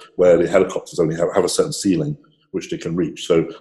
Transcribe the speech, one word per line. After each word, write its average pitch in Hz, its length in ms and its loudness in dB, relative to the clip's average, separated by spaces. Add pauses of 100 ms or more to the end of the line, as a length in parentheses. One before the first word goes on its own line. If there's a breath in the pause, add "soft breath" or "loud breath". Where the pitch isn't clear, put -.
(160 loud breath)
where 90 220 6
the 85 100 0
helicopters 92 500 0
only 80 180 0
have, 85 180 -2
have 95 100 2
a 82 40 0
certain 80 260 -2
ceiling 78 420 -2 (360 soft breath)
which - 180 -8
they 82 80 -6
can 85 180 -8
reach. 80 300 -4
So - 240 2 (100)